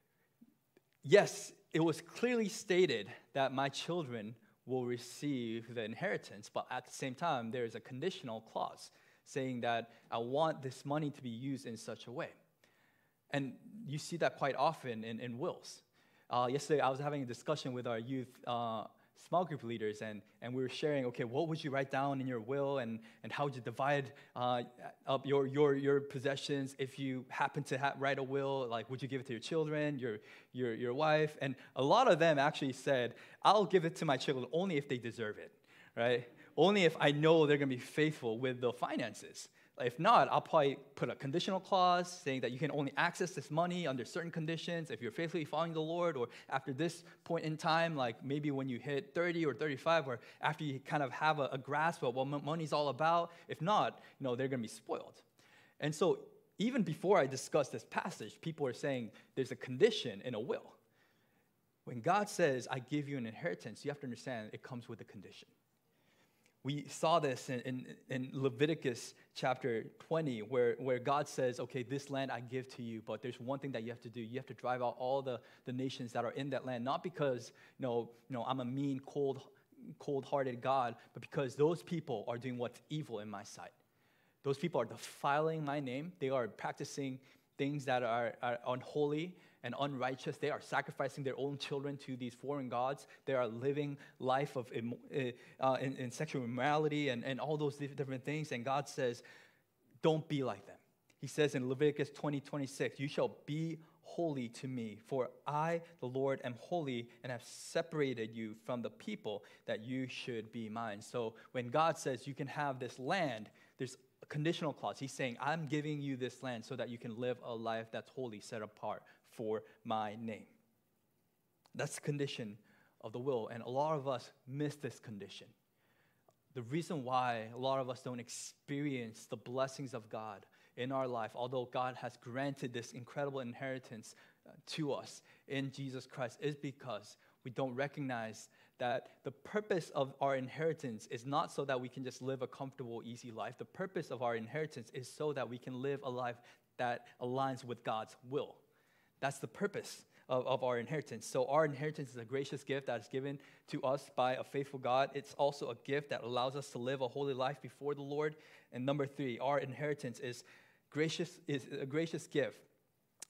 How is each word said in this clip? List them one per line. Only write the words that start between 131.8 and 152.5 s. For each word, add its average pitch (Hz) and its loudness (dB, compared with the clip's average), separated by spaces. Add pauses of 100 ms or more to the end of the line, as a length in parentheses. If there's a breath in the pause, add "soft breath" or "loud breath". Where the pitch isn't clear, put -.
has 123 -8
granted 135 -4
this 120 -6
incredible 135 -6
inheritance, 123 -8 (280 soft breath)
uh, - -20 (180)
to 147 -2
us - -6 (240 soft breath)
in 135 -2
Jesus 131 -8
Christ, 123 -6
is 147 0
because 123 -8 (280 soft breath)
we 131 -8
don't 131 -2
recognize 127 -4 (300 soft breath)
that 123 0 (140)
the 135 -6
purpose 208 -2
of 135 0
our 139 4
inheritance 131 -2
is 120 -6
not 156 2
so 147 -2
that 131 0
we 127 -6
can 135 -10
just 127 -8
live 131 -2
a 123 -2
comfortable, 117 -8
easy 117 -12
life. 110 -6
The - -10
purpose - -6
of 127 -4
our 120 2
inheritance 117 -6
is 127 -8
so 151 -2
that 127 -2
we 123 -8
can 127 -8
live 139 -2
a 139 -4
life 123 -4 (420 loud breath)
that 120 0 (140 loud breath)
aligns 127 0
with 120 -6
God's 110 -2 (120)
will. 131 -2 (640 soft breath)
That's 135 0
the - -6
purpose - -6 (240 soft breath)
of, 127 2
of 127 2
our 123 2
inheritance. 120 -4
So 131 2
our 151 6
inheritance 147 -2
is 123 -12
a 117 -8
gracious 135 -4